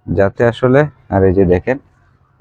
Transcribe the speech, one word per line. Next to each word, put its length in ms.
যাতে 380
আসলে, 360
আর 140
এই 100
যে 120
দেখেন 320